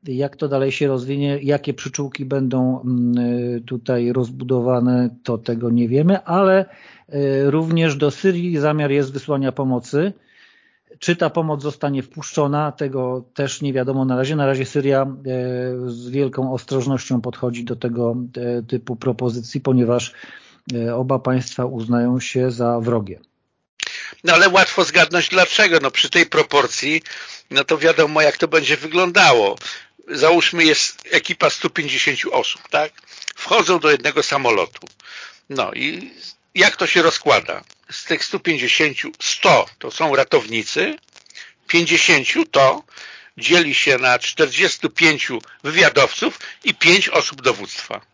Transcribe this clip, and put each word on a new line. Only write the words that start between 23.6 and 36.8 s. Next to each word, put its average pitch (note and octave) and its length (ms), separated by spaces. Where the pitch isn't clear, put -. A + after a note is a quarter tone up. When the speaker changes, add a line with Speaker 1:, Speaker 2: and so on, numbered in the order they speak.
Speaker 2:
No F3 80
ale F3+ 160
łatwo F#3 360
zgadnąć E3 440
dlaczego. F3+ 540
No, C#3 80
przy - 200
tej D#3+ 160
proporcji, C#3+ 760
no C#3 140
to D#3+ 140
wiadomo, D#3 420
jak D3 160
to E3+ 120
będzie D3+ 280
wyglądało. D#3 800
Załóżmy, E3 560
jest - 460
ekipa F3 400
stu - 200
pięćdziesięciu C#3 640
osób, - 360
tak? D3+ 220
Wchodzą F#3 440
do D3+ 120
jednego C#3+ 320
samolotu. A#2 640
No C3 220
i D#3 380
jak F#3+ 220
to F3+ 100